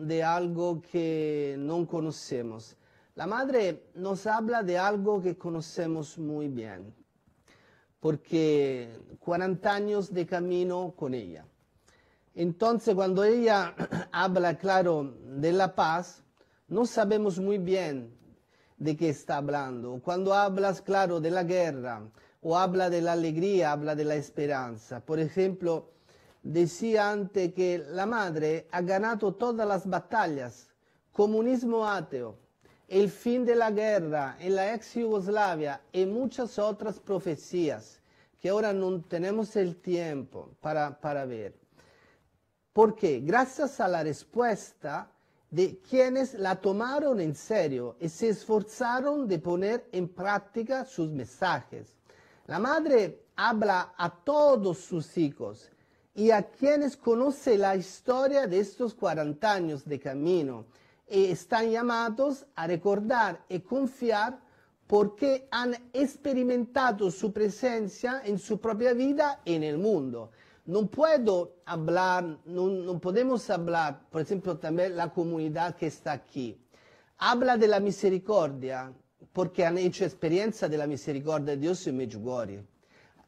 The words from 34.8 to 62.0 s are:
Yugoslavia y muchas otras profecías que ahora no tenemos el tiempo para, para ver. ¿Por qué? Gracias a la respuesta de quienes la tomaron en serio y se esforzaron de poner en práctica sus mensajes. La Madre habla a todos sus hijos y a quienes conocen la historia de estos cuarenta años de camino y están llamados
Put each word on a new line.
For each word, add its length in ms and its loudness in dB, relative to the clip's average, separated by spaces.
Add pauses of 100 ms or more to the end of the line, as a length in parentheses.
Yugoslavia 840 0 (120)
y 140 2
muchas 520 -4
otras 420 -2
profecías 1000 -4 (400)
que 80 -2
ahora 240 2
no 280 -2
tenemos 540 -4
el 200 0
tiempo 760 -6 (100)
para, 400 -2
para 260 -4
ver. 280 -10 (1200)
¿Por 220 6
qué? 240 0
Gracias 600 -2
a 80 0
la 160 0
respuesta 1080 -4 (400)
de 280 0
quienes 540 2
la 220 -2
tomaron 640 0
en 160 -2
serio 640 -2
y 100 -4
se 200 -2
esforzaron 1000 -2
de 120 0
poner 520 -2
en 160 -4
práctica 800 -4
sus 240 -4
mensajes. 880 -4 (520)
La 120 -4
Madre 680 2 (100)
habla 600 2
a 120 0
todos 720 4
sus 380 -6
hijos 520 -2 (460)
y 160 6
a 120 6
quienes 540 2
conocen 640 2
la 140 2
historia 720 0
de 120 2
estos 360 -2
cuarenta 580 0
años 320 -2
de 140 -6
camino 680 -2 (440)
y 160 4
están 460 0
llamados 760 0 (100)